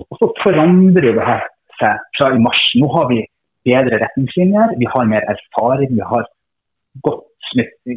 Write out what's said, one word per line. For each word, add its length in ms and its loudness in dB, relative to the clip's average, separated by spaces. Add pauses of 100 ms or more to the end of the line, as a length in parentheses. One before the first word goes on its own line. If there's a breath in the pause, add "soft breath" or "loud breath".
og 100 -18
så 200 0
forandrer 760 4
det 140 -2
her 180 -2 (280)
seg 280 -2 (120)
fra 200 0
i 60 2
mars. 320 2
Nå 180 2
har 180 0
vi 140 0 (440)
bedre 360 2
retningslinjer, 760 0
vi 80 0
har 200 -2
mer 220 0
erfaring, 680 -2
vi 80 0
har 240 -4 (680)
godt 280 -6 (200)
smitt-, 340 -4 (200)